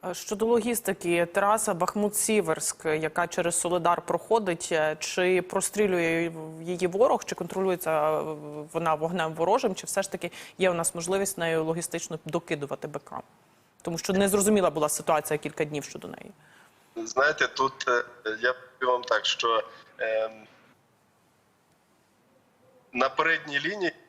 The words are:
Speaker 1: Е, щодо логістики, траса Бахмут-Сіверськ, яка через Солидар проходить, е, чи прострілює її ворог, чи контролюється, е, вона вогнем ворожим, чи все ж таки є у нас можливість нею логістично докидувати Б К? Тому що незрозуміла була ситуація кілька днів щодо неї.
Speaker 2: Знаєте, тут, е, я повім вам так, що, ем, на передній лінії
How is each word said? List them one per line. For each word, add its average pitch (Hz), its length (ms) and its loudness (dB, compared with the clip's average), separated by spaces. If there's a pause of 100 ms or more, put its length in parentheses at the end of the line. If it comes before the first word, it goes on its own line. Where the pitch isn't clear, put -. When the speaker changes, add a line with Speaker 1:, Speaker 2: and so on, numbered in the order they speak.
Speaker 1:
Е, 175 100 -6
щодо 214 320 -4
логістики, 202 800 0
траса 202 480 2
Бахмут-Сіверськ, 175 1200 0
яка 160 320 0
через 170 340 0
Солидар 175 420 2
проходить, 185 680 0
е, 156 280 2
чи 185 420 2
прострілює 175 920 0 (280)
її 175 260 -2
ворог, 180 380 4
чи - 100 -4
контролюється, 165 880 0
е, - 20 -4 (500)
вона 165 220 2
вогнем 160 400 -2
ворожим, 185 400 2
чи - 120 -10
все - 160 -2
ж 196 100 -6
таки 175 180 -6 (280)
є 185 120 4
у 175 40 0
нас 165 200 -2
можливість 185 440 -2
нею 165 260 0
логістично 165 600 -4
докидувати 151 640 -4
Б 147 100 -8
К? - 240 -12 (600)
Тому 170 160 -4
що - 140 -2
незрозуміла 196 580 4
була 151 180 0
ситуація 151 500 0
кілька 151 260 -4
днів 147 200 -6
щодо - 240 -14
неї. - 240 -16 (760)
Speaker 2:
Знаєте, 139 420 0
тут, - 400 -2
е, 120 160 2 (360)
я 123 120 2
повім - 420 -2
вам 120 80 -2
так, 107 240 2
що, 113 360 2 (360)
ем, 110 480 -2 (2500)
на 127 160 2
передній 151 520 0
лінії 180 320 -2 (160)